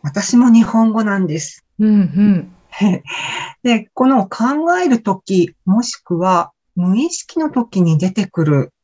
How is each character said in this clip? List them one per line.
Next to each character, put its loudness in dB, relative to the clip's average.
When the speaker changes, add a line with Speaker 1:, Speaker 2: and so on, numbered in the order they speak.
Speaker 1:
私 -2
も 6
日 8
本 2
語 -2
な -2
ん -2
で -4
す。 -14
Speaker 2:
う 2
ん、 -
う 4
ん。 0
Speaker 1:
<laughs> 0
で、 0
こ 0
の 2
考 -2
え -2
る 0
と -6
き、 0
も 2
し -8
く -8
は 0
無 0
意 -2
識 -8
の -2
と -4
き -4
に 2
出 -2
て -4
く -4
る 0